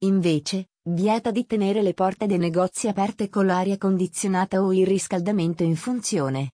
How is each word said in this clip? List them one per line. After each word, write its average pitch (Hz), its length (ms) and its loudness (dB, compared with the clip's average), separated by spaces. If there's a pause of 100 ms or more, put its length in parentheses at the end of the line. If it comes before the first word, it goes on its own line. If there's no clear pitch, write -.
invece, 185 640 0 (140)
vieta 214 480 0
di 240 140 -2
tenere 202 360 0
le 180 120 2
porte 190 320 -2
dei 196 120 0
negozi 175 500 0
aperte 202 400 -2
con 196 200 0
l'aria 185 300 0
condizionata 190 840 0
o 190 80 2
il 185 160 4
riscaldamento 180 760 0
in 165 120 2
funzione. 147 840 -2